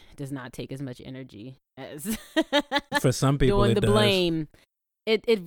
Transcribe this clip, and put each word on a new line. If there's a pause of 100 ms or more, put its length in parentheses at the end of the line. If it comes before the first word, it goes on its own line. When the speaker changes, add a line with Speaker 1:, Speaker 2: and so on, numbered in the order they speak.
(160)
Speaker 1:
does
not
take
as
much
energy (180)
as (400)
<laughs>
Speaker 2:
For
some
people,
Speaker 1:
doing
Speaker 2:
it
Speaker 1:
the
Speaker 2:
does.
Speaker 1:
blame. (600)
It,
it